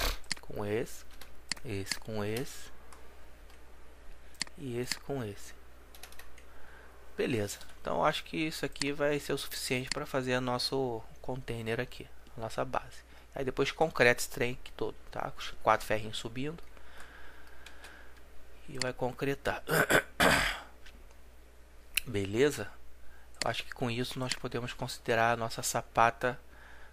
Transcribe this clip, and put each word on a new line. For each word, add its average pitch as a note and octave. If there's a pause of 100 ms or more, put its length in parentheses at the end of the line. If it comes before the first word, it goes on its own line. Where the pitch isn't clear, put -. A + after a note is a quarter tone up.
(400)
com -
esse, - (600)
esse G2
com G#2+
esse - (1900)
e B2
esse B2+
com C#3
esse. - (1600)
Beleza. - (220)
Então -
acho D3+
que -
isso D#3+
aqui -
vai C#3+
ser -
o C3+
suficiente -
pra D3
fazer B2+
o B2+
nosso B2 (220)
container A#2
aqui, - (280)
a A#2
nossa A2+
base. - (280)
Aí C#3
depois C3+
concreta B2+
esse -
trem B2
aqui -
todo, - (160)
tá? -
Com -
os -
quatro A2
ferrinhos G#2+
subindo. C3 (2000)
E C#3
vai B2+
concretar. B2+ (1200)
<coughs> -
Beleza? G#2+ (760)
Eu A#2
acho -
que -
com B2
isso B2
nós B2+
podemos B2
considerar A#2+
a A#2
nossa A#2
sapata A#2 (560)